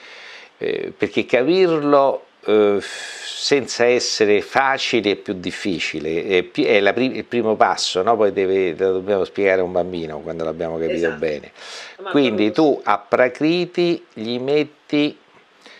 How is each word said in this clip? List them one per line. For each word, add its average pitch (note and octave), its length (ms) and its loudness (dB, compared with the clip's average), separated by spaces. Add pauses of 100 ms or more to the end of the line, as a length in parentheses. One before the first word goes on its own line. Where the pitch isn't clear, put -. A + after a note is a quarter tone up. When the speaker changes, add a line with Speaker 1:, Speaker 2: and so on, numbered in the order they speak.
(600)
Speaker 1:
eh, - 360 -4
perché - 300 -2
capirlo, C#3+ 1000 2 (200)
eh, G#2 360 4
senza - 1040 -4
essere A2 560 2
facile B2+ 720 0
è F#2+ 40 0
più G2+ 200 -8
difficile, E2+ 880 -4
è F#2+ 160 2
pi-, F2+ 240 -2
è G#2+ 140 4
la G2 120 4
pri-, A#2 260 -2
il G#2+ 60 -8
primo A2 320 0
passo, F#2+ 460 0
no? A2+ 160 2
Poi G#2 160 2
deve, F#2+ 420 0
lo F#2+ 180 0
dobbiamo F#2+ 320 0
spiegare F#2+ 360 0
a - 20 2
un F2+ 80 -4
bambino F2 500 -4
quando E2 220 -8
l'abbiamo E2 340 -6
capito E2 180 -2
Speaker 2:
Esatto. E2 240 -2
Speaker 1:
bene. D2+ 320 -6 (500)
Speaker 2:
Ma G3 80 -12
Speaker 1:
Quindi A2+ 400 2
Speaker 2:
proprio D3 240 2
Speaker 1:
tu - 100 -6
a G#2 140 2
Prakriti E3 1120 0
gli A#2 280 -6
metti D3 800 -2 (640)